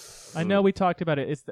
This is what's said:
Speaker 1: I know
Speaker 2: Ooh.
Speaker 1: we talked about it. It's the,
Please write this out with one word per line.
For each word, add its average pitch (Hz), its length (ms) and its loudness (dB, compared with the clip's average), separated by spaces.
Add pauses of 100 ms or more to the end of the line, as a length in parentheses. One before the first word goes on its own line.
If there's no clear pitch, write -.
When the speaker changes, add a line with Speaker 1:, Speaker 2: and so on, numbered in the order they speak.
(360)
Speaker 1:
I 165 80 -2
know 196 160 2
Speaker 2:
Ooh. 202 40 4
Speaker 1:
we 196 80 6
talked 180 300 0
about 156 180 0
it. 131 100 -4
It's 147 120 -6
the, - 100 -16